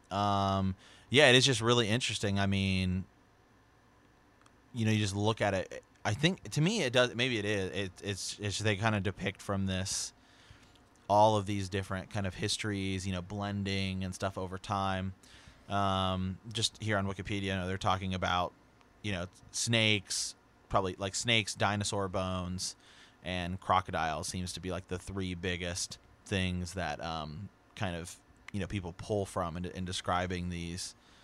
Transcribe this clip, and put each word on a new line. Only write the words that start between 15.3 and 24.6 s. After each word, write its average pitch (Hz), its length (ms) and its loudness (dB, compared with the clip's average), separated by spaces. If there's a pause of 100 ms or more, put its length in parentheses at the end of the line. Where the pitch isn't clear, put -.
Um, 95 680 0 (160)
just 110 300 -2
here 107 160 2
on 98 80 0
Wikipedia, 98 360 -4
you 95 140 0
know, 90 100 -2
they're 95 120 -2
talking 95 340 0
about, 90 400 0 (500)
you 104 100 -2
know, 90 140 -2 (240)
snakes, 110 840 2 (340)
probably, 95 300 0
like, 95 160 -4
snakes, 113 400 0
dinosaur 101 540 0
bones, 92 680 -4 (480)
and 90 340 -4
crocodiles 85 720 0
seems 90 240 -6
to - 80 -10